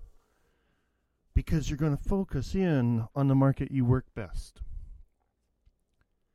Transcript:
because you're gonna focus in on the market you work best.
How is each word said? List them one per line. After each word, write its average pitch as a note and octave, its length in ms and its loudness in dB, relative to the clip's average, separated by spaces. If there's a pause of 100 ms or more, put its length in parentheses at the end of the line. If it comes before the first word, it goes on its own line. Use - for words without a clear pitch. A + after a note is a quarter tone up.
(1300)
because D3+ 340 0
you're D#3 80 -2
gonna D3 220 0
focus G3 560 -4
in B2 600 2
on C#3 140 2
the C3+ 60 4
market C3+ 360 2
you C3 140 0
work B2+ 300 2
best. - 480 -8 (1700)